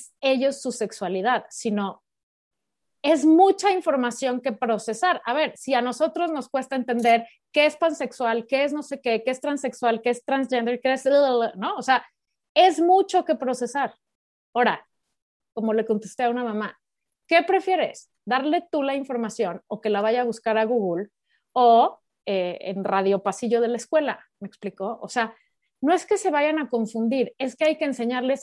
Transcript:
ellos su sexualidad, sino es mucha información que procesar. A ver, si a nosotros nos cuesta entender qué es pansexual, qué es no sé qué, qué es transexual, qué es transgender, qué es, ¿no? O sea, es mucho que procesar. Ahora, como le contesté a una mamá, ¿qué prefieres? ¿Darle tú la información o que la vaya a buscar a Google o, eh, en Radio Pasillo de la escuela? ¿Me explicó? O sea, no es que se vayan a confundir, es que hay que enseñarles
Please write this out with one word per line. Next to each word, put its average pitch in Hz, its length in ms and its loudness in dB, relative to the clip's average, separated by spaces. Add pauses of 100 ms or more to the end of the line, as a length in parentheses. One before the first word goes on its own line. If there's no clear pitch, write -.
(200)
ellos 269 420 0
su 254 100 -6
sexualidad, 196 800 -4
sino 208 520 -6 (1000)
es 285 220 2
mucha 381 480 6
información 254 680 -2
que 247 120 -4
procesar. 226 720 -2
A 233 80 -4
ver, 294 240 -2
si - 180 -4
a 240 60 2
nosotros 320 500 -2
nos 285 180 -6
cuesta 262 280 -4
entender 233 500 2 (240)
qué 294 160 2
es 302 100 0
pansexual, 247 680 -2
qué 277 180 0
es 277 80 -2
no 294 100 -6
sé - 180 -12
qué, 226 240 -2
qué 254 60 0
es 254 100 -6
transexual, 247 640 -2
qué 247 80 0
es 240 140 -4
transgender, 254 580 -2
qué 262 100 2
es, 262 140 -4
¿no? 262 720 2
O 262 60 -8
sea, 262 240 2 (480)
es 330 260 6
mucho 370 440 4
que 320 100 0
procesar. 254 600 -4 (600)
Ahora, 226 320 0 (680)
como 220 180 -2
le 220 140 0
contesté 214 380 -4
a 233 60 0
una 247 140 -4
mamá, 214 340 -6 (480)
¿qué 339 160 4
prefieres? 370 680 -2 (160)
¿Darle 302 440 0
tú 294 120 -2
la 269 120 -2
información 233 720 -6
o 214 140 -10
que 220 100 -4
la 202 120 0
vaya 226 180 2
a 247 40 -2
buscar 226 340 -2
a 220 60 2
Google 202 440 -2 (440)
o, 247 480 6 (260)
eh, 185 340 -2
en 190 240 -6
Radio 196 380 0
Pasillo 214 400 0
de 226 60 2
la 240 100 -2
escuela? 294 480 -2 (140)
¿Me 202 80 -12
explicó? 202 520 -10
O 190 80 -12
sea, 226 260 -4 (460)
no 294 140 2
es 349 100 0
que 403 140 0
se 392 120 -2
vayan 302 280 2
a 294 100 -4
confundir, 226 720 -2
es 262 180 -6
que 311 80 0
hay 311 140 2
que 311 80 -2
enseñarles 254 560 -2